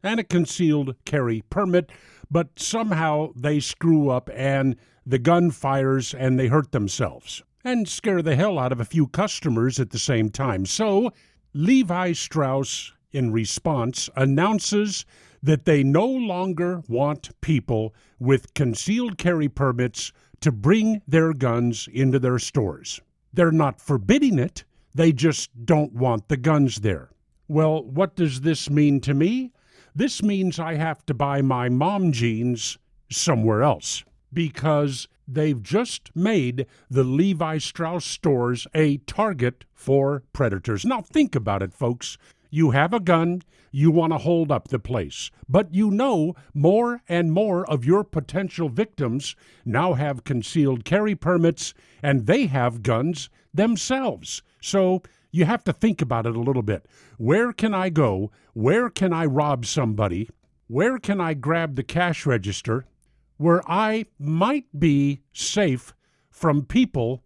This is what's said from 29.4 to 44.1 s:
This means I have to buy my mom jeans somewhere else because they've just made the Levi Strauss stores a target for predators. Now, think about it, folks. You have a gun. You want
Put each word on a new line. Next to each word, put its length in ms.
This 300
means 360
I 140
have 320
to 80
buy 300
my 260
mom 420
jeans 680
somewhere 500
else 420
because 720
they've 340
just 540
made 500
the 140
Levi 560
Strauss 460
stores 680
a 240
target 760
for 520
predators. 500
Now, 180
think 340
about 260
it, 140
folks. 420
You 220
have 200
a 80
gun. 440
You 200
want 220